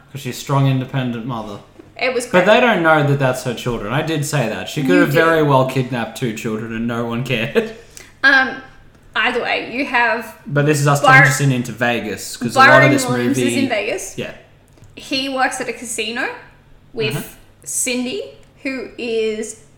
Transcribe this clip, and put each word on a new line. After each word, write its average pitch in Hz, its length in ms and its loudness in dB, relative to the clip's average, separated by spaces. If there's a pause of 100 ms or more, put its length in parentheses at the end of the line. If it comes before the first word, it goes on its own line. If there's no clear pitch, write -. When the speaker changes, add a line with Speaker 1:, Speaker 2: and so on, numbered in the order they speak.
(120)
Speaker 1:
'Cause 135 100 -14
she's 123 160 -8
a - 20 -12
strong, 139 280 0
independent 131 580 -2
mother. 104 340 -8 (420)
Speaker 2:
It 254 120 -2
was 247 140 -2
Speaker 1:
But 180 180 4
Speaker 2:
great. 208 100 6
Speaker 1:
they 240 60 6
don't 214 220 2
know 156 220 4
that 139 140 2
that's 127 240 0
her 123 100 -4
children. 110 400 -6
I 151 100 0
did 156 220 -2
say 127 220 -2
that. 98 220 -8
She - 120 -6
could 170 100 0
Speaker 2:
You - 100 6
Speaker 1:
have - 100 2
Speaker 2:
did. 143 100 0
Speaker 1:
very 165 220 4
well 135 220 4
kidnapped 123 520 -4
two 117 160 -2
children 113 400 -6
and 113 140 -4
no 117 180 -4
one 117 200 -4
cared. 123 500 -2 (480)
Speaker 2:
Um, 269 380 2 (540)
either 226 260 -2
way, - 320 -4
you 262 120 -4
have 233 520 -2 (100)
Speaker 1:
But 147 180 0
this 147 140 4
is 143 80 0
us 139 140 4
Speaker 2:
Byr-, 285 60 2 (160)
Speaker 1:
transitioning 139 320 2
into 120 180 -4
Vegas, 110 640 -4
'cause 240 180 -4
a 262 40 6
lot 269 100 8
of - 60 8
Speaker 2:
Byron - 160 6
Speaker 1:
this 269 140 2
Speaker 2:
Williams 247 320 0
Speaker 1:
movie 120 200 2
Speaker 2:
is - 60 2
in - 60 2
Vegas. 226 480 -6
Speaker 1:
Yeah. - 140 -8 (640)
Speaker 2:
He 269 320 -6
works 262 320 -2
at 254 80 -8
a 233 60 -6
casino 233 560 -6 (640)
with 220 240 -4
Speaker 1:
Uh-huh. - 60 -6 (400)
Speaker 2:
Cindy, 254 600 -4 (400)
who 262 340 -8
is 220 600 -6 (200)